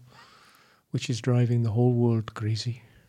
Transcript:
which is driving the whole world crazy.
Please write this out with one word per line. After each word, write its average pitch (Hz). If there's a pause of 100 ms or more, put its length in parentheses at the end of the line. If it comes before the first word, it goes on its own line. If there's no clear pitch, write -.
(920)
which -
is 117
driving 120
the 113
whole 123
world 117
crazy. 110 (260)